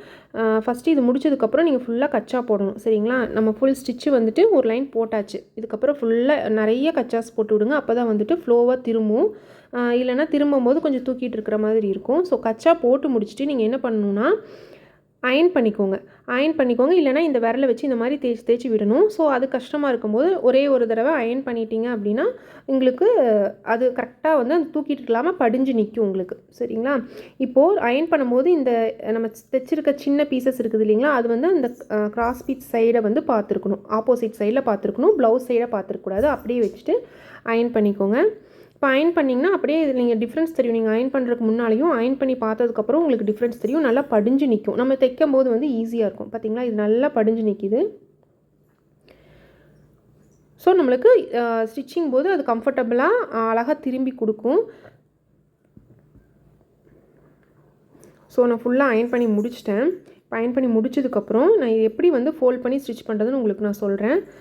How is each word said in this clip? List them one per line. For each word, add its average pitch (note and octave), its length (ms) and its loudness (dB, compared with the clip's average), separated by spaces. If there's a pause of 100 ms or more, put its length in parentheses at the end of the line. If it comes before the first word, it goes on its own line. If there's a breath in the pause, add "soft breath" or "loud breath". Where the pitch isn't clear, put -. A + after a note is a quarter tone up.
(340 loud breath)
ஆ, A3 320 0
ஃபஸ்ட்டு B3 200 -4
இது D4+ 160 4
முடிச்சதுக்கப்புறம் C4+ 600 2
நீங்க C#4 200 2
ஃபுல்லா B3 260 -2
கச்சா B3 340 -2
போடணும், G#3 420 -2
சரிங்களா? A3+ 440 0
நம்ம A3 240 0
ஃபுல் C4+ 220 0
ஸ்டிச்சு B3+ 360 -6
வந்துட்டு C4 400 4
ஒரு C4+ 180 4
லைன் B3+ 260 -2
போட்டாச்சு. A3 500 -4 (120)
இதுக்கப்புறம் A3 440 -2
ஃபுல்லா A#3+ 480 2
நிறைய A3 460 2
கச்சாஸ் A#3 400 -4
போட்டு G#3+ 240 0
விடுங்க. G#3+ 120 2
அப்போ C#4+ 240 0
தான் A#3 220 0
வந்துட்டு G#3+ 300 0
ஃப்ளோவா A#3+ 340 4
திரும்பும். A3+ 540 0 (400 loud breath)
ஆ, B3 160 -2
இல்லைன்னா B3+ 380 0
திரும்பும்போது C#4+ 520 2
கொஞ்சம் C4+ 220 -2
தூக்கிட்டு B3+ 200 -6
இருக்கிற G#3+ 360 -4
மாதிரி G#3+ 300 0
இருக்கும். A#3 360 0
So, C4+ 140 -2
கச்சா A3+ 360 2
போட்டு C4 440 2
முடிச்சுட்டு G#3+ 260 -4
நீங்க C#4 180 -2
என்ன A3+ 200 0
பண்ணணும்னா, A3 520 0 (920 loud breath)
அயர்ன் D#4 260 4
பண்ணிக்கோங்க. G#3 500 0 (240 loud breath)
அயர்ன் C#4+ 300 0
பண்ணிக்கோங்க. B3+ 440 2
இல்லைன்னா C#4 160 2
இந்த D4+ 220 0
விரலை A#3 280 0
வச்சு A#3+ 180 -2
இந்த C4 120 -2
மாதிரி A#3+ 200 -2
தேய்ச்சி A#3+ 280 -4
தேய்ச்சி A#3+ 260 0
விடணும். A3 360 2
So, E4 240 0
அது C4 180 0
கஷ்டமா C#4 400 -4
இருக்கும்போது A#3+ 520 0
ஒரே C4+ 280 4
ஒரு B3 180 2
தடவை A3+ 260 0
அயர்ன் B3+ 280 -2
பண்ணிட்டீங்க A#3 560 -4
அப்படின்னா G#3 280 -2 (420 loud breath)
உங்களுக்கு C4 400 2 (560)
அது A#3 280 0
கரெக்டா B3 460 -2
வந்து B3+ 180 0
அந்த D4+ 260 -2
தூக்கிட்டு C#4+ 200 -4
இல்லாம A#3+ 320 0
படிஞ்சு C4 400 0
நிக்கும் A3 260 -2
உங்களுக்கு, F#3+ 400 -4 (200)
சரிங்களா? A#3+ 460 -4 (320 loud breath)
இப்போ C4+ 400 2
அயர்ன் C4+ 340 0
பண்ணும்போது C4 360 2
இந்த B3 560 2
நம்ம A3+ 260 -2 (240)
தைச்சிருக்க C#4+ 420 0
சின்ன C#4+ 280 0
பீசஸ் B3+ 400 -2
இருக்குது A3 200 0
இல்லைங்களா? G#3+ 280 4
அது A#3+ 180 2
வந்து A#3 200 0
அந்த, C4+ 260 0 (160)
ஆ, G#3+ 160 0
கிராஸ் A#3 380 -4
பீஸ் C4 320 -6
சைடை A#3 240 4
வந்து A3 200 0
பார்த்துருக்கணும். G3+ 720 -2
ஆப்போசிட் A3+ 480 0
சைடில் A3+ 280 0
பார்த்துருக்கணும். A3+ 520 2
பிளவுஸ் B3 300 2
சைடை A#3+ 220 0
பார்த்துருக்கக்கூடாது. G3 520 -4
அப்படியே B3 380 0
வச்சுட்டு - 320 -2 (520 loud breath)
அயர்ன் A#3 280 0
பண்ணிக்கோங்க. G3+ 500 2 (600 loud breath)
இப்போ C4+ 120 2
அயர்ன் D#4+ 200 2
பண்ணிங்கன்னா, C4+ 320 0
அப்படியே F4 360 0
இது C#4+ 120 0
நீங்க A#3+ 200 2
டிஃப்ரென்ஸ் A#3+ 400 -2
தெரியும். A#3 220 0
நீங்க A3+ 140 0
அயர்ன் C4 320 0
பண்றதுக்கு A#3+ 200 -2
முன்னாலேயும், A#3 560 0
அயர்ன் B3+ 200 0
பண்ணி C4 160 -2
பார்த்ததுக்கப்புறம் A#3 580 -2
உங்களுக்கு B3+ 400 0
டிஃப்ரென்ஸ் A#3 280 -4
தெரியும். C4 200 -2
நல்லா C4 220 2
படிஞ்சு B3+ 440 2
நிக்கும். G#3+ 280 0
நம்ம C4 200 0
தைக்கும் C4 380 2
போது C4 180 2
வந்து A#3+ 160 0
ஈஸியா A3+ 280 -4
இருக்கும். G#3+ 380 -4
பாத்தீங்களா? A3+ 300 -6
இது A#3+ 100 -4
நல்லா G#3+ 360 2
படிஞ்சு A3+ 340 0
நிக்குது. G#3+ 440 0 (2750 soft breath)
So, - 180 2
நம்மளுக்கு, D#4 600 4
அ, A#3 400 0
ஸ்டிச்சிங் D4 360 -6
போது C#4 200 2
அது E4+ 120 0 (120)
கம்ஃபர்டபுளா, A#3+ 520 0 (280)
அ, A3 40 -4
அழகா A3+ 340 0
திரும்பி C4 380 -4
கொடுக்கும். B3+ 600 -2 (3500 loud breath)
So, B3 200 0
நான் A#3 180 0
ஃபுல்லா B3 320 2
அயர்ன் A#3 120 0
பண்ணி A#3+ 180 0
முடிச்சிட்டேன். A3 640 -2 (240 loud breath)
இப்போ - 260 -10
அயர்ன் A#3+ 120 -2
பண்ணி B3 260 0
முடிச்சதுக்கப்புறம், B3+ 800 0
நான் C#4 120 0
இது A3 140 2
எப்படி A3 280 2
வந்து C#4+ 240 0
ஃபோல்ட் B3+ 280 0
பண்ணி B3+ 240 -2
ஸ்டிச் A#3 220 -10
பண்றதுன்னு A3 240 -2
உங்களுக்கு G#3+ 320 -2
நான் G3+ 80 -2
சொல்றேன். G#3 520 -2 (160 loud breath)